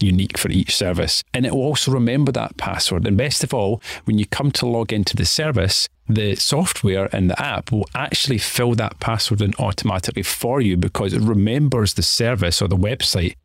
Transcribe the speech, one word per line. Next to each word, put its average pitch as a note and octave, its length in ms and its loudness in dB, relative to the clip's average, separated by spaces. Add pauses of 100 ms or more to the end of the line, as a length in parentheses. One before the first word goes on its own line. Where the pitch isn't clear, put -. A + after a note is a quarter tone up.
unique F#2+ 360 2
for - 120 -2
each - 260 0
service. - 480 0 (100)
And C3 140 0
it A#2+ 60 -2
will C3+ 100 0
also C#3 300 0
remember C3 400 2
that A2+ 240 -4
password. F#2 500 -2
And G2+ 100 2
best - 280 0
of - 100 -4
all, G#2 260 0 (260)
when A2 120 2
you G#2 80 0
come - 260 0
to - 140 -2
log A#2 260 -2
into G2+ 220 0
the G2 120 0
service, A#2+ 640 0 (200)
the G#2+ 260 0
software G2 800 0
and F#2 160 2
the - 100 -2
app B2 300 -6
will G#2+ 240 0
actually C3 440 -2
fill A#2+ 360 0
that A2 240 -2
password G#2+ 440 0
in G2+ 180 2
automatically G2 640 -2
for B2+ 360 -2
you G2 160 2
because F#2+ 360 0
it A2+ 80 0
remembers A2+ 760 2
the - 80 0
service G#2 580 0
or G2 60 2
the F2+ 100 2
website F#2+ 580 0 (100)